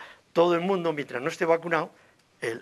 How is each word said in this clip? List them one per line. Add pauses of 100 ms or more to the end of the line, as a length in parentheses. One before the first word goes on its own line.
(340)
todo
el
mundo,
mientras
no
esté
vacunado, (500)
el,